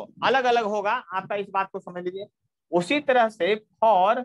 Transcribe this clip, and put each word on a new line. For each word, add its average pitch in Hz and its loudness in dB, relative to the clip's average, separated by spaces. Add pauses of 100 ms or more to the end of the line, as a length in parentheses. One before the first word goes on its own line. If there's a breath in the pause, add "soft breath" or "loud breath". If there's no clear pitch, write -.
(240)
अलग 247 2
अलग 240 2
होगा 208 -2
आपका, 196 -6
इस 202 -6
बात 190 -2
को 190 -10
समझ 180 -12
लीजिए। 190 -8 (460)
उसी 175 2
तरह 247 2
से 202 -2 (280)
for 208 4 (100)